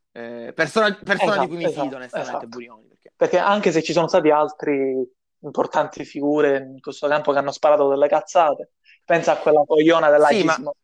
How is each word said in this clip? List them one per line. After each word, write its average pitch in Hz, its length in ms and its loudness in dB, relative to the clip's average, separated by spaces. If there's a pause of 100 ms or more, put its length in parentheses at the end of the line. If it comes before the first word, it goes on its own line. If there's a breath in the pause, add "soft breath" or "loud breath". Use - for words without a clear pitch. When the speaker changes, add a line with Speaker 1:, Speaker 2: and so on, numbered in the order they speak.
(160)
Speaker 1:
Eh, 117 400 -14
persona, 202 380 0
persona 196 400 -2
Speaker 2:
Esatto, 147 80 0
Speaker 1:
di 139 60 -2
cui 165 100 -10
mi 165 80 -6
Speaker 2:
esatto, 151 180 -4
Speaker 1:
fido, 135 140 -6
onestamente, 127 340 -10
Speaker 2:
esatto. 117 160 -10
Speaker 1:
Burioni, 117 400 -20
perché - 300 -20
Speaker 2:
Perché 170 200 0
anche 196 360 0
se 156 100 0
ci 165 80 -6
sono 165 160 2
stati 156 220 2
altri 139 760 0 (340)
importanti 151 680 -4
figure 143 520 0
in 131 220 -10
questo 147 280 -10
campo 151 260 0
che 135 40 2
hanno 139 140 -2
sparato 143 380 2
delle 139 180 2
cazzate, 151 640 0 (320 soft breath)
pensa 165 300 0
a - 40 0
quella 151 300 2
cogliona 156 420 4
della 147 180 6
Speaker 1:
Sì, 185 160 2
ma 160 120 2
Speaker 2:
Gismo-, 147 280 -10